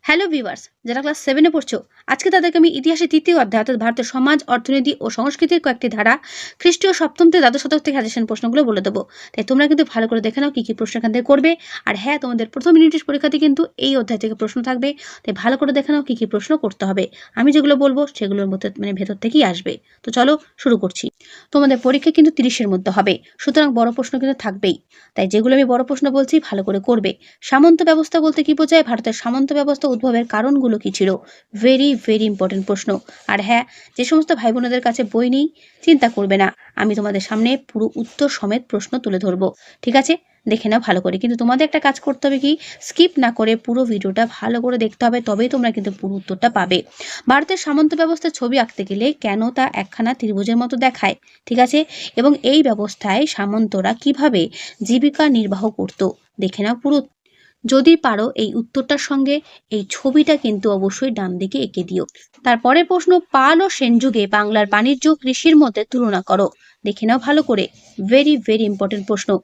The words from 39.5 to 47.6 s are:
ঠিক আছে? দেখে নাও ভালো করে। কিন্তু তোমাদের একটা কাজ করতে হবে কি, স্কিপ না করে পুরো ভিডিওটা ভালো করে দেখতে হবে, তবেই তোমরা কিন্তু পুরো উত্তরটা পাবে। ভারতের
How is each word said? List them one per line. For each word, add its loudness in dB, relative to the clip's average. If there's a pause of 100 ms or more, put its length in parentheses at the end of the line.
ঠিক -2
আছে? 2 (320)
দেখে -2
নাও 2
ভালো 2
করে। -4
কিন্তু -2
তোমাদের 2
একটা -2
কাজ 2
করতে -4
হবে 0
কি, 0 (360)
স্কিপ 2 (120)
না 2
করে 0 (120)
পুরো -2
ভিডিওটা -2 (140)
ভালো -4
করে -2
দেখতে -4
হবে, 2
তবেই -2
তোমরা 0
কিন্তু -6
পুরো -6
উত্তরটা -2
পাবে। 0 (480)
ভারতের 0